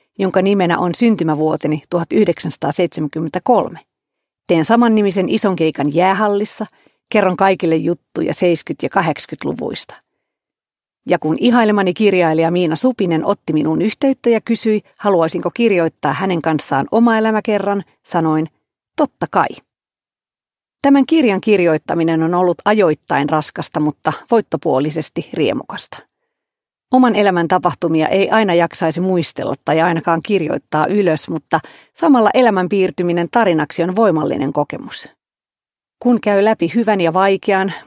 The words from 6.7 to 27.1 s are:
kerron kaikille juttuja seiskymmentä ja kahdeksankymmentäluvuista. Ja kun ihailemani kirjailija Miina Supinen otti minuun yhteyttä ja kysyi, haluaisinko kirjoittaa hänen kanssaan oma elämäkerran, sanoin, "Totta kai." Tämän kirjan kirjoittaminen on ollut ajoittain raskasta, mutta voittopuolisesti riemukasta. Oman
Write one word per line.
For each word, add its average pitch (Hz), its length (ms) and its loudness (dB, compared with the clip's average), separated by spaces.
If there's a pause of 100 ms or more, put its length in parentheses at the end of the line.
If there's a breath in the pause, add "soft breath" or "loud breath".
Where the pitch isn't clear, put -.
kerron 190 260 2
kaikille 185 380 2
juttuja - 580 -4
seiskymmentä 170 520 -2
ja 143 40 -2
kahdeksankymmentäluvuista. - 1040 -6 (1120)
Ja - 140 0
kun 156 200 -2
ihailemani 214 540 2
kirjailija 170 580 2
Miina 175 240 0
Supinen 175 500 0
otti - 280 -4
minuun 156 280 0
yhteyttä 240 480 0
ja 226 120 2
kysyi, 220 400 -2 (180 soft breath)
haluaisinko 170 520 0
kirjoittaa 175 600 0
hänen 190 280 -2
kanssaan 151 500 -2
oma 226 260 4
elämäkerran, 208 680 -2 (220)
sanoin, 160 420 0 (500)
"Totta - 340 -2
kai." 170 160 2 (1300)
Tämän 277 240 6
kirjan 240 360 2
kirjoittaminen 165 840 2
on 165 100 0
ollut 175 320 2
ajoittain 156 640 0
raskasta, 156 500 -4
mutta 151 340 -2 (180)
voittopuolisesti 156 1040 -2
riemukasta. - 640 -4 (960)
Oman 254 240 2